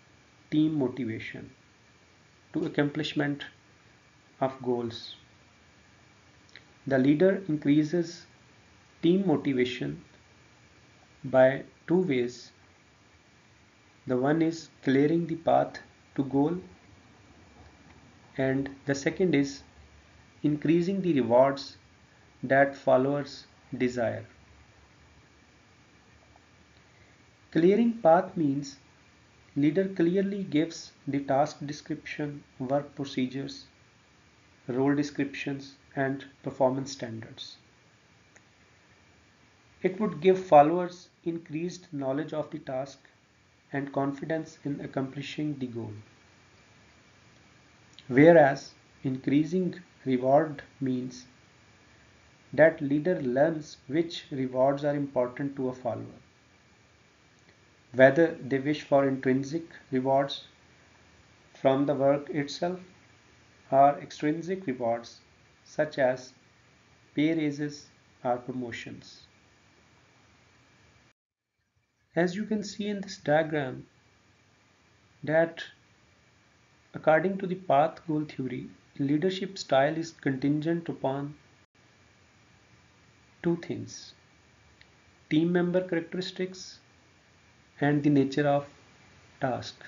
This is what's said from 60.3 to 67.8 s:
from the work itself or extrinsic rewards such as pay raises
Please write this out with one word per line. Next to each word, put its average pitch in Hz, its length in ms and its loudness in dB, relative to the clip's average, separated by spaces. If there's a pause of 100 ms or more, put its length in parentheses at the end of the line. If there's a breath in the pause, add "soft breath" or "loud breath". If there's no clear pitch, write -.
from 135 320 2
the 143 80 0
work 139 380 0
itself 175 480 -6 (920)
or 139 280 6
extrinsic 160 680 -6
rewards 120 540 -6 (460)
such - 320 -4
as 131 360 -2 (840)
pay 156 180 2
raises 147 520 -4 (360)